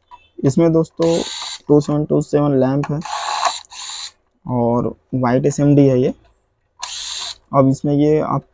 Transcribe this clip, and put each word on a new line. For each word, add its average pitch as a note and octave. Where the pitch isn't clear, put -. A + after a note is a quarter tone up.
इसमें E3
दोस्तों E3
टू D3
सेवन D3
टू D3+
सेवन D3
लैंप C3+
है D3
और A#2+
वाइट B2+
एसएमडी C#3+
है B2+
ये। C#3+
अब C3+
इसमें C#3+
ये D3+
आप C#3+